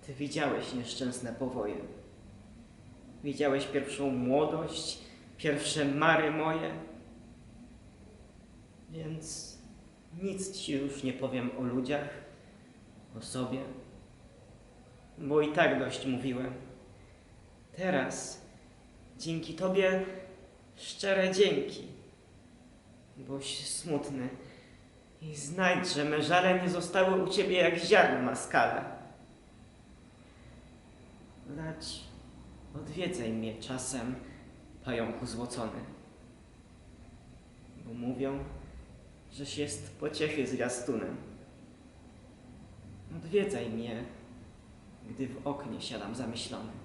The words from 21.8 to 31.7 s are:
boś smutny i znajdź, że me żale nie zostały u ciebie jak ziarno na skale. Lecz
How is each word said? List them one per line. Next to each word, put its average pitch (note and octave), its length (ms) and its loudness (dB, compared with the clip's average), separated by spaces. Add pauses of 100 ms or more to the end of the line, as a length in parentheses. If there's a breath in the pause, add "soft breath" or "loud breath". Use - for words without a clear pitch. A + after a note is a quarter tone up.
boś C#3 500 -8
smutny C#3 600 -2 (960 loud breath)
i D3+ 140 -8
znajdź, F3 520 2
że D3 160 2
me D3+ 180 4
żale F3+ 400 8
nie F3+ 80 4
zostały F#3 520 6
u - 60 2
ciebie F#3 280 4
jak E3+ 220 8
ziarno C#3+ 440 8
na A#2+ 120 2
skale. - 500 4 (2750 loud breath)
Lecz D#3+ 480 -8 (720)